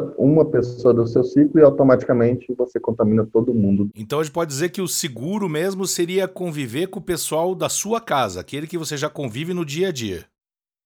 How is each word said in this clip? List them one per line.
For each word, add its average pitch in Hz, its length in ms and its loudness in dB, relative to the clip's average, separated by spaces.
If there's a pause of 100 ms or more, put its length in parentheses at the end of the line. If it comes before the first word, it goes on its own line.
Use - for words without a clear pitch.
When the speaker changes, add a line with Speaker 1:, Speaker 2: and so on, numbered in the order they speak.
(160)
Speaker 1:
uma 151 300 6
pessoa 123 480 2
do 117 120 2
seu 127 160 2
ciclo 147 380 4
e - 20 10
automaticamente 127 920 4
você 123 240 -2
contamina 110 500 0
todo 120 220 2
mundo. 101 420 2
Speaker 2:
Então 110 240 -4
a 160 60 0
gente 147 80 -10
pode 170 180 -2
dizer 147 200 -4
que 185 100 -8
o 175 80 -4
seguro 165 600 -4
mesmo 185 380 -4
seria 180 400 -2
conviver 156 600 -6
com 185 120 -8
o 170 40 -14
pessoal 170 520 -2
da 160 140 -2
sua 226 320 -4
casa, 123 400 -2
aquele 143 260 -10
que 175 120 -8
você 151 180 -8
já 147 140 -4
convive 147 420 -8
no 175 120 -4
dia 156 240 -4
a 180 40 -4
dia. 104 320 -6 (600)